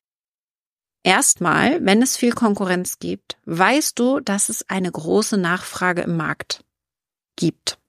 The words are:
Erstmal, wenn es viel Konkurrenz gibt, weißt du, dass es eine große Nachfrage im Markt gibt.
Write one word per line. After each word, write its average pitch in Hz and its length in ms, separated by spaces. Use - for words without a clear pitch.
Erstmal, 190 800
wenn 202 180
es - 140
viel 240 160
Konkurrenz 190 680
gibt, - 460
weißt 202 520
du, 254 220
dass 202 300
es - 200
eine 185 220
große 180 460
Nachfrage 180 680
im 170 140
Markt - 480
gibt. - 420